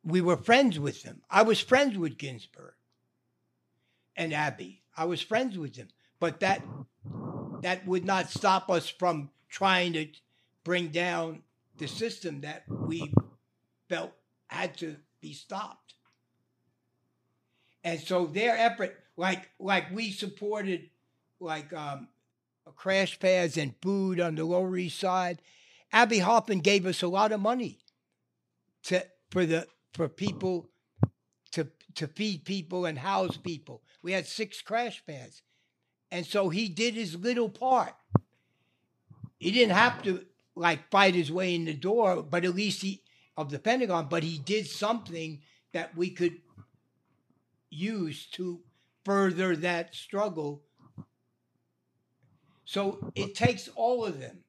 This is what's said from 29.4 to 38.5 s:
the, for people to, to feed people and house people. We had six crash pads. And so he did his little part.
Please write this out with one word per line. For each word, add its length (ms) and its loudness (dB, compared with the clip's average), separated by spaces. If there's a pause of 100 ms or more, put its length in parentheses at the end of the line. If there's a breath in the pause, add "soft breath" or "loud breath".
the, 200 0 (280)
for 140 -2
people 640 -4 (840)
to, 180 -4 (260)
to 120 -6
feed 380 -6
people 400 -6
and 140 -6
house 380 -2
people. 440 -12 (220 soft breath)
We 80 -6
had 160 -4
six 340 -8
crash 460 -6
pads. 340 -16 (720)
And 140 -4
so 240 2
he 180 0
did 280 0
his 200 -6
little 340 0
part. 460 0 (1400)